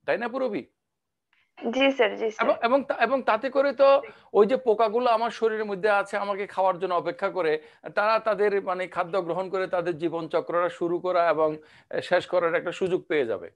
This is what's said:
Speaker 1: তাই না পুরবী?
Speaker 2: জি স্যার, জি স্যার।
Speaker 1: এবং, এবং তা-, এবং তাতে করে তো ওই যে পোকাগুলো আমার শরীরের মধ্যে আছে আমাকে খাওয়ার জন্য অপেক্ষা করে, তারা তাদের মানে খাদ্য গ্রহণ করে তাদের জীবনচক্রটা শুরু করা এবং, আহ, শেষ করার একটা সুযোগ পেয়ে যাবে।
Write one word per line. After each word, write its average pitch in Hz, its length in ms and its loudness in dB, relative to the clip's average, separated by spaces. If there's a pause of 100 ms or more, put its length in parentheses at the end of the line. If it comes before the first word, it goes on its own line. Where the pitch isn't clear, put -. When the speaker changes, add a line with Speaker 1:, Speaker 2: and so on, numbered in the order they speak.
Speaker 1:
তাই 151 120 0
না 233 100 -6
পুরবী? 220 360 -4 (1040)
Speaker 2:
জি 269 220 2
স্যার, 214 240 0
জি 214 140 -2
স্যার। 233 180 0
Speaker 1:
এবং, 320 140 2
এবং 247 220 2
তা-, 285 100 -4
এবং 262 280 0
তাতে 226 280 0
করে 277 220 2
তো 277 300 6 (300)
ওই 208 140 6
যে 202 100 2
পোকাগুলো 226 540 2
আমার 226 200 2
শরীরের 220 340 -2
মধ্যে 202 260 0
আছে 202 260 0
আমাকে 202 300 -4
খাওয়ার 185 320 0
জন্য 180 160 -2
অপেক্ষা 170 360 -2
করে, 160 320 0 (320)
তারা 214 240 2
তাদের 202 440 0
মানে 185 240 -4
খাদ্য 175 380 -4
গ্রহণ 175 260 -4
করে 190 160 -2
তাদের 175 320 -4
জীবনচক্রটা 165 680 -2
শুরু 170 300 -2
করা 175 300 2
এবং, 156 280 2 (340)
আহ, 170 100 -4
শেষ 175 260 0
করার 170 280 0
একটা 165 180 -2
সুযোগ 185 320 -2
পেয়ে 147 220 2
যাবে। 90 300 -6